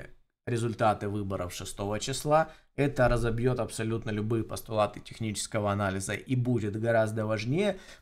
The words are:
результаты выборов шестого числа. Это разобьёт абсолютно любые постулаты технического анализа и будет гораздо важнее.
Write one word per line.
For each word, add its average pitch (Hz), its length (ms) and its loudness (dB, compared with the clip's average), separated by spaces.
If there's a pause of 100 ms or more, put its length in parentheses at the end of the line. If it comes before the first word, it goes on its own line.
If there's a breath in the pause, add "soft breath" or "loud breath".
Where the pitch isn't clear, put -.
(460)
результаты 110 640 2
выборов 98 460 -4
шестого 101 460 -4
числа. 151 520 2 (240 loud breath)
Это 131 320 4
разобьёт 117 520 2
абсолютно 113 500 -2
любые 107 340 0
постулаты 107 560 -2
технического 104 720 -4
анализа 101 440 0
и - 200 -2
будет 117 420 0
гораздо 110 480 2
важнее. 127 520 0 (240 loud breath)